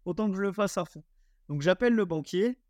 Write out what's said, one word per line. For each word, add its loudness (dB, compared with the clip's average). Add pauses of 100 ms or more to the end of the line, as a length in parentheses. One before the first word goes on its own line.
autant -2
que -2
je -4
le 0
fasse -2
à -2
fond. » -12 (460)
Donc -4
j'appelle 4
le 2
banquier, -2 (100)